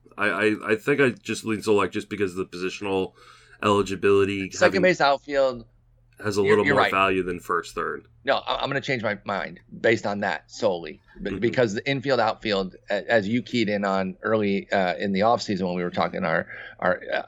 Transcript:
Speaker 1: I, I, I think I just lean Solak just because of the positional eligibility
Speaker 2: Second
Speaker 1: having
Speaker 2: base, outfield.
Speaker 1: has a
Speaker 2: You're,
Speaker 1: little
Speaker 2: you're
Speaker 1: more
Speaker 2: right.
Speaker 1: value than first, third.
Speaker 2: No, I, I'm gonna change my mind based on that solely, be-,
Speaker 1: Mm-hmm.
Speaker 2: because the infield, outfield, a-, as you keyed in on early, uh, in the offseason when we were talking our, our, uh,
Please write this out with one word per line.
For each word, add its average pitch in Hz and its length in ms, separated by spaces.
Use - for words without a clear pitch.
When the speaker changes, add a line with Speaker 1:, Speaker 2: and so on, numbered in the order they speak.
Speaker 1:
I, 104 120
I, 104 420
I 107 40
think 143 240
I 131 120
just - 340
lean 110 160
Solak 101 300
just 104 180
because 98 260
of - 20
the 92 80
positional 95 560
eligibility 98 880
Speaker 2:
Second 180 220
Speaker 1:
having 185 80
Speaker 2:
base, 180 200
outfield. 135 640
Speaker 1:
has 104 140
a 104 40
Speaker 2:
You're, 98 100
Speaker 1:
little 104 140
Speaker 2:
you're - 100
Speaker 1:
more - 80
Speaker 2:
right. 101 80
Speaker 1:
value 95 320
than 87 160
first, - 360
third. 78 300
Speaker 2:
No, 127 120
I, 120 240
I'm 131 80
gonna 139 120
change 127 220
my 104 220
mind 87 340
based 113 260
on 101 140
that 92 280
solely, 87 500
be-, 101 100
Speaker 1:
Mm-hmm. 98 80
Speaker 2:
because 113 360
the 123 120
infield, 135 320
outfield, 104 560
a-, 98 200
as 110 180
you 117 160
keyed 113 260
in 101 160
on 95 380
early, 104 480
uh, 90 240
in 98 180
the 95 80
offseason 107 460
when 90 80
we 90 80
were 87 80
talking 87 340
our, 82 220
our, - 220
uh, - 140